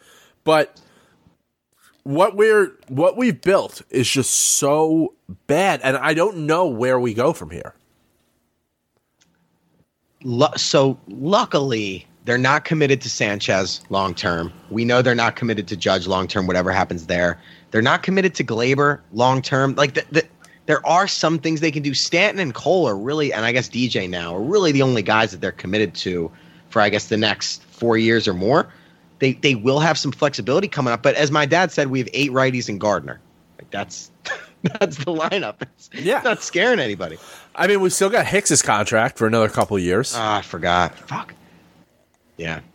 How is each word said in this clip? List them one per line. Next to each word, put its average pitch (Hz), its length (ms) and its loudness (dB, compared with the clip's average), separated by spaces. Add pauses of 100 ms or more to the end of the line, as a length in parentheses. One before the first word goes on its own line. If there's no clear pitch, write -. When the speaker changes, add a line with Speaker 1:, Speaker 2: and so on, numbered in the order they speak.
(420)
Speaker 1:
But 156 380 2 (1200)
what 175 340 2
we're, 214 360 4 (160)
what 165 280 0
we've 233 240 0
built 170 500 0
is 120 200 0
just 135 220 0
so 156 800 2 (320)
bad, 160 380 2
and 131 120 2
I 147 180 0
don't 180 240 0
know 160 280 2
where 127 320 0
we 123 160 -2
go 131 180 2
from 82 180 -10
here. - 240 -14 (2500)
Speaker 2:
Lu-, 135 340 0
so 139 420 2 (100)
luckily, 135 1000 -2 (180)
they're 123 140 0
not 135 260 2
committed 139 380 2
to 120 80 -10
Sanchez 101 760 -2
long 95 260 -2
term. 85 380 -4 (180)
We 113 140 -2
know 120 180 4
they're 123 120 4
not 117 220 0
committed 107 320 -4
to 104 80 -8
Judge 95 300 0
long 92 200 0
term, 92 200 -2
whatever 90 260 0
happens 90 340 -2
there. 87 340 0 (300)
They're 110 120 2
not 156 200 2
committed 185 340 0
to 147 80 -4
Gleyber 135 560 0 (120)
long 127 300 2
term. 135 340 0
Like, 143 180 2
the, 151 160 -2
the, 151 140 2 (420)
there 147 200 0
are 180 200 4
some 165 320 0
things 156 220 -2
they 160 100 0
can 147 120 -4
do. 139 120 -2
Stanton 190 460 0
and 139 140 -4
Cole 170 340 0
are 101 80 0
really, 139 360 -2
and 107 120 -2
I 117 80 2
guess 123 160 -2
D 120 200 -2
J 101 180 -4
now, 87 280 -6
are 98 80 -4
really 175 300 2
the 135 100 4
only 123 200 2
guys 110 280 2
that 92 100 -14
they're 95 120 -4
committed 101 440 -4
to 87 340 -4 (400)
for, 110 120 2
I 104 80 4
guess, 101 160 -2
the 113 100 -2
next - 480 -2
four 117 320 0
years 113 320 2
or 95 60 -2
more. 117 360 0 (500)
They, 131 140 2
they 139 200 0
will 131 260 0
have 156 180 2
some 139 140 -6
flexibility 143 560 -2
coming 127 240 -2
up. 117 100 -4
But 139 120 4
as 143 160 0
my 151 160 0
dad 170 260 2
said, 143 160 0
we 131 120 -2
have 110 120 -4
eight 139 180 -2
righties 127 380 0
and 101 120 -6
Gardner. 82 400 -2 (380)
Like, - 120 -20
that's, - 400 -12 (280)
<laughs> - 240 -20
that's 175 360 -2
the 135 140 -8
lineup. 160 500 -4
It's, - 320 -20
Speaker 1:
Yeah. 185 220 -2
Speaker 2:
it's - 80 -4
not 233 180 0
scaring 170 360 0
anybody. 92 380 -6 (400)
Speaker 1:
I 175 100 0
mean, 202 140 4
we've 185 120 2
still 196 180 0
got 202 160 2
Hicks's 185 360 2
contract 113 560 0
for 113 80 2
another 110 220 2
couple 104 280 -2
of 92 60 0
years. 92 320 0
Speaker 2:
Ah, 107 240 0
I 95 40 -6
forgot. 87 520 -2 (140)
Fuck. - 260 -10 (1040)
Yeah. 82 220 -8 (140)